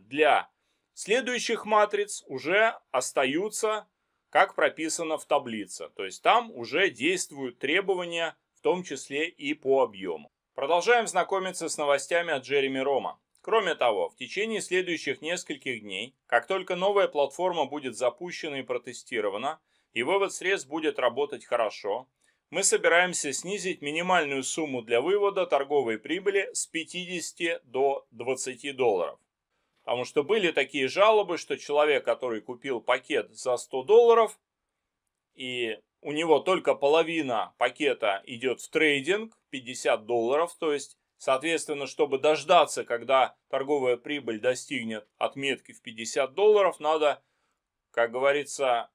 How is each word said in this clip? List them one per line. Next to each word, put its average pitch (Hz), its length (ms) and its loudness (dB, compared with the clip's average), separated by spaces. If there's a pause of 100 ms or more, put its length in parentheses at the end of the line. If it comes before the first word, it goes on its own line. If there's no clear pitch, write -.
для 131 420 4 (440)
следующих 233 720 -2
матриц 208 640 0
уже 175 500 0 (140)
остаются, 185 960 -2 (420)
как 185 260 4
прописано 156 640 -2
в - 80 -18
таблице. 113 680 -4
То 101 80 -8
есть 95 180 -10
там 220 300 4
уже 131 380 -2
действуют 139 680 -4
требования, 170 760 -2 (200)
в - 40 -20
том 175 240 0
числе 147 460 -6
и 147 240 -6
по 135 300 2
объёму. 95 500 -6 (200)
Продолжаем 175 540 2
знакомиться 185 640 -2
с - 80 -8
новостями 156 560 0
от 131 100 -4
Джереми 135 360 0
Рома. 127 420 -2 (200)
Кроме 190 340 0
того, 104 340 0
в - 60 -20
течение 202 440 -6
следующих 175 600 -4
нескольких 151 600 -8
дней, 104 340 -10 (100)
как - 220 2
только 190 280 -4
новая 190 320 2
платформа 165 580 0
будет 143 300 -8
запущена 139 640 -4
и 127 40 -8
протестирована, 120 1000 -6 (320)
и 113 80 -2
вывод 185 320 0
средств 170 340 -4
будет 156 300 -4
работать 127 480 -2
хорошо, 113 640 -2 (400)
мы 175 140 -2
собираемся 175 680 4
снизить 175 500 -6
минимальную 151 580 0
сумму 131 400 -4
для 117 180 2
вывода 190 460 2
торговой 139 540 0
прибыли 190 540 -2
с - 120 -6
пятидесяти 170 1000 -6
до 135 440 0
двадцати 131 600 -6
долларов. 101 480 0 (640)
Потому 120 220 -4
что 147 180 0
были 185 260 2
такие 139 380 0
жалобы, 190 500 4
что - 180 -8
человек, 147 480 2
который 117 380 -2
купил 123 400 -6
пакет 127 500 -2
за 123 260 -2
сто 127 260 -8
долларов, 226 560 6 (960)
и 123 420 -4 (240)
у 147 100 -8
него 156 280 4
только 160 340 2
половина 143 840 0
пакета 120 680 0
идёт 123 340 -4
в - 120 -18
трейдинг, 156 640 0 (140)
пятьдесят 120 560 -2
долларов, 127 500 0
то 156 160 -2
есть, - 240 -8 (200)
соответственно, 143 680 -2
чтобы 135 320 0
дождаться, 151 640 4
когда 120 520 0 (140)
торговая 135 480 0
прибыль 120 420 -6
достигнет 117 680 -4 (100)
отметки 127 540 -4
в - 100 -20
пятьдесят 127 520 -4
долларов, 196 460 4
надо, 151 440 0 (680)
как 117 200 0
говорится, 135 840 0